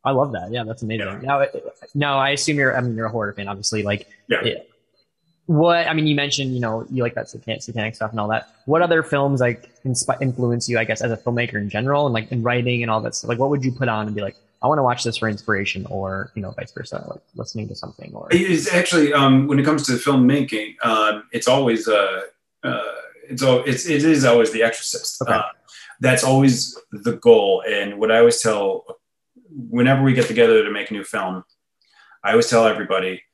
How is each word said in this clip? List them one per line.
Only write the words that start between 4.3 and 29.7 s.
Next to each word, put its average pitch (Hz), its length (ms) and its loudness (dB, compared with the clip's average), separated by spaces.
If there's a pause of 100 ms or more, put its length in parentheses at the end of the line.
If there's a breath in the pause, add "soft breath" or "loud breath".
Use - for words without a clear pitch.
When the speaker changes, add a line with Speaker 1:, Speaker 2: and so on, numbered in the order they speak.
Speaker 1:
it, - 240 -4 (760)
what, 170 420 4
I 160 60 -2
mean, 156 140 0
you 151 80 2
mentioned, 139 380 -2
you 123 80 -2
know, 113 280 -4
you 127 140 -2
like 120 120 -4
that 113 140 -8
satan-, 113 300 -10
satanic 110 360 -6
stuff 110 160 -6
and 113 80 -6
all 104 100 -4
that. 113 180 -2 (180)
What 156 160 2
other 170 220 2
films, 139 380 0
like, 120 280 -2 (140)
inspi-, 127 380 -4
influence 123 480 -2
you, 117 100 0
I 113 60 0
guess, 110 160 -4
as 120 100 -2
a 110 60 -4
filmmaker 120 380 -4
in 104 140 -4
general 135 360 0
and, 127 80 0
like, 113 180 -4
in 120 120 -4
writing 123 380 0
and 117 80 -4
all 110 120 0
that 117 120 -8
stuff? - 140 -10
Like, 120 120 -2
what 135 100 2
would 143 160 -2
you 127 80 0
put 127 160 -2
on 107 180 -2
and 107 80 -6
be 101 60 -4
like, 98 160 -8 (240)
"I 120 60 0
wanna 147 160 2
watch 123 200 0
this 117 140 -4
for 113 100 -2
inspiration," 98 640 -4
or, 95 460 -8
you 104 80 -8
know, 92 80 -10
vice - 200 -12
versa, - 380 -12
like, - 120 -14 (140)
listening 110 340 -10
to - 60 -14
something - 380 -16
or - 180 -16
Speaker 2:
It's 180 420 0
actually, 175 380 2
um, 135 360 4
when 143 120 2
it 147 60 2
comes 151 220 0
to 127 60 0
filmmaking, 123 880 0
um, 107 400 0 (100)
it's 117 140 -2
always, 123 400 2
uh, 98 340 0 (420)
uh, 117 180 -4 (460)
it's 127 160 -6
al-, 127 200 4
it's, 127 240 -2
it 147 160 2
is 156 200 6
always 117 280 6
The 110 120 0
Exorcist. - 600 -4
Speaker 1:
Okay. 113 100 0
Speaker 2:
Uh, - 80 0 (580 loud breath)
that's 127 240 2
always 135 560 4 (120)
the 104 220 -4
goal. 101 540 6
And 101 320 -4
what 110 120 2
I 113 80 4
always 117 200 6
tell, 101 460 -2 (640)
whenever 131 520 0